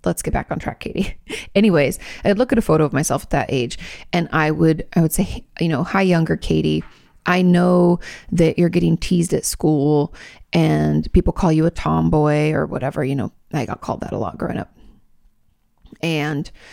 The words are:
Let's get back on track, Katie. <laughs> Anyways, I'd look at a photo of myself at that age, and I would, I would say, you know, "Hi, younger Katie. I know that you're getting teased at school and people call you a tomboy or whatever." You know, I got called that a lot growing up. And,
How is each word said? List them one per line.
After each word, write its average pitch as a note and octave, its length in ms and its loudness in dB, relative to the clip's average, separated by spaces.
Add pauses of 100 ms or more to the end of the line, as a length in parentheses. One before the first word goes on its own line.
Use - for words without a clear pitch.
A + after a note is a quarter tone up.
Let's E3+ 200 -2
get - 100 -6
back - 180 -4
on - 80 -6
track, - 220 -10
Katie. - 340 -6 (200)
<laughs> - 200 -8
Anyways, E3+ 440 4 (260)
I'd G3+ 140 2
look - 140 0
at A3 60 4
a A#3 40 4
photo D#3 240 2
of - 80 -2
myself D3 300 -2
at - 60 -16
that C#3 220 -2
age, B2 260 -2 (360)
and - 180 0
I D#3 180 2
would, D#3+ 360 2 (100)
I E3+ 60 4
would D#3+ 100 0
say, - 320 -4 (160)
you E3+ 80 0
know, D#3 160 0
"Hi, G3 160 -2
younger E3 380 2
Katie. D#3 440 0 (440)
I F#3 160 2
know F3 580 4 (320)
that E3 260 2
you're E3+ 120 4
getting E3+ 260 2
teased F3 380 0
at D#3 100 -2
school D3+ 680 0 (400)
and D#3 580 0
people F3 220 4
call - 180 2
you D#3 140 2
a E3+ 40 0
tomboy D#3 840 0
or D3+ 120 0
whatever." C#3 400 -6
You C3+ 100 -4
know, A#2 180 -6 (200)
I C#3+ 140 -4
got - 160 -10
called - 180 -8
that - 140 -8
a - 40 -4
lot G#2 200 -8
growing - 180 -6
up. - 180 -12 (1300)
And, D3+ 480 -2 (220)